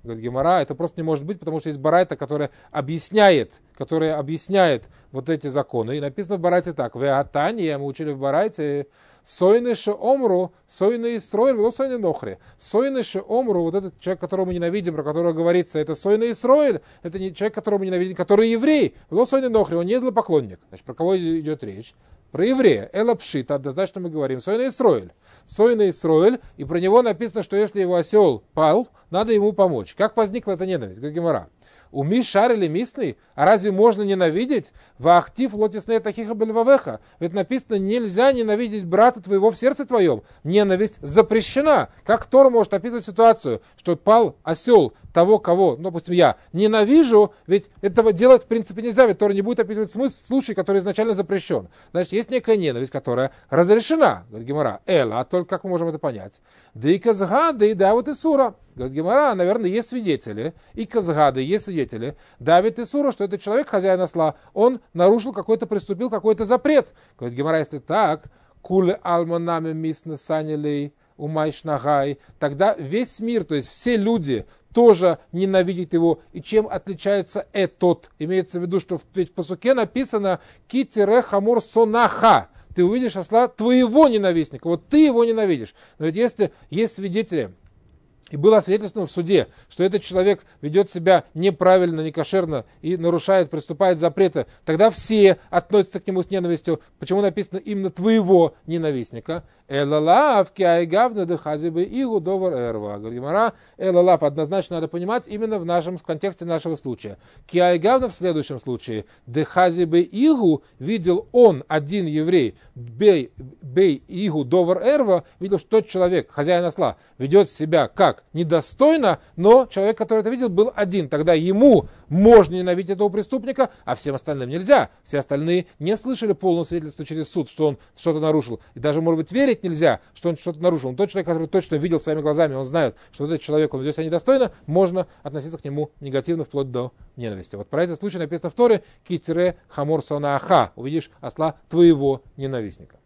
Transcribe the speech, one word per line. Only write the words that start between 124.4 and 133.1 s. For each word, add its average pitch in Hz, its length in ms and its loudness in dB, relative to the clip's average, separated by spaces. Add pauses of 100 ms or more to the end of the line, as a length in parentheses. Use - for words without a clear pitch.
нельзя. 185 420 2 (120)
Все - 160 -6
остальные 160 480 -2 (140)
не 190 160 -2
слышали 226 380 -4
полного 170 280 0
свидетельства 156 420 -8
через 156 240 -8
суд, 156 220 -6
что 156 160 -2
он 139 120 -2 (180)
что-то 156 240 -4
нарушил. 151 400 -2 (140)
И - 40 -18
даже, 151 240 -2
может 165 160 0
быть, 160 140 -8
верить 262 300 0
нельзя, 156 380 0 (140)
что - 160 -4
он 160 60 -6
что-то 160 260 -10
нарушил. 156 280 0
Но 123 60 -10
тот 202 140 -2
человек, 185 160 -6
который 165 220 -4
точно 175 260 -2
видел 160 260 -2
своими 156 220 -4
глазами, 151 320 0
он 135 100 -6
знает, 135 320 -2 (160)